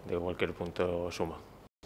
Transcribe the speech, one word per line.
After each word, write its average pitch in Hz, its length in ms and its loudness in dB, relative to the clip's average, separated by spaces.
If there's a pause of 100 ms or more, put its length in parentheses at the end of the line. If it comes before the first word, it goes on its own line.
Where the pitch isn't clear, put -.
de 87 100 -2
que - 20 6
cualquier 87 360 2
punto 87 580 2
suma. 82 240 0 (500)